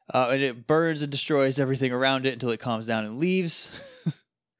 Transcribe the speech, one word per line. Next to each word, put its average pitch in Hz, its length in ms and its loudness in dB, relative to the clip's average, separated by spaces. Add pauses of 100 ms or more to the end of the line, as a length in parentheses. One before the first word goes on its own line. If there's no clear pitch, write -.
(140)
uh, 127 160 4
and 135 120 2
it 123 240 -4
burns 156 360 2
and 143 100 -4
destroys 135 460 2
everything 131 340 0
around 131 320 0
it 131 80 2
until 120 200 -4
it 110 80 -4
calms 110 260 -4
down 110 180 0
and 110 140 -8
leaves. 180 520 0 (360)
<laughs> 160 60 -2 (480)